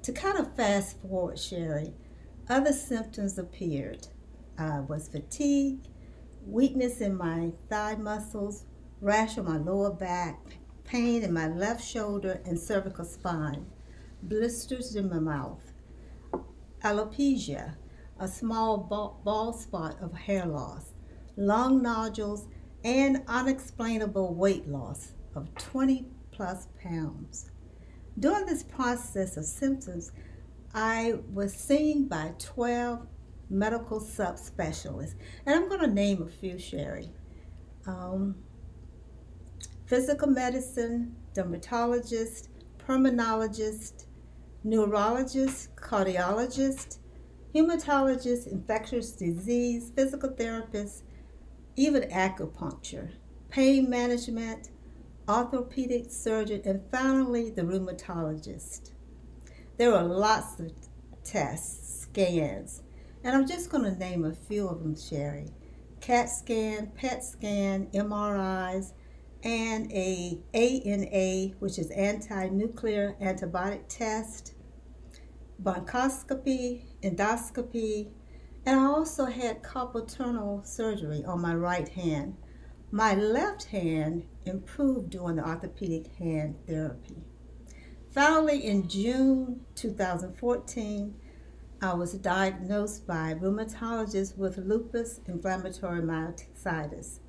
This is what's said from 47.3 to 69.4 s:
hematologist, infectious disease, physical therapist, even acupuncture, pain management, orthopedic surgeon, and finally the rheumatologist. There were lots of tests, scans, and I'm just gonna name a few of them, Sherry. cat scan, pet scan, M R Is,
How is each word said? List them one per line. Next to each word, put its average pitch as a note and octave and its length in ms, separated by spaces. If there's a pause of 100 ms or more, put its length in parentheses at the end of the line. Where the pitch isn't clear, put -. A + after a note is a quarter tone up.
hematologist, C4+ 920
infectious A3 640
disease, A#3 840
physical C4+ 360
therapist, A3 760 (720)
even C#4 280
acupuncture, - 1080 (400)
pain C4+ 400
management, A#3+ 800 (580)
orthopedic B3 840
surgeon, G#3+ 540
and G3 160 (100)
finally B3+ 600
the F#3 120
rheumatologist. E3+ 1300 (840)
There A#3+ 140
were F#3+ 120
lots G3 580
of E3 120 (520)
tests, - 800
scans, E3+ 760 (420)
and B3 120
I'm C4+ 120
just E4+ 240
gonna G#3+ 260
name F3+ 300
a D#3 80
few G#3 340
of E3 120
them, D#3 140
Sherry. D3+ 540 (520)
cat A#3+ 280
scan, A3 640
pet B3+ 300
scan, G3 720
M G#3 180
R F#3+ 640
Is, F#3+ 160 (500)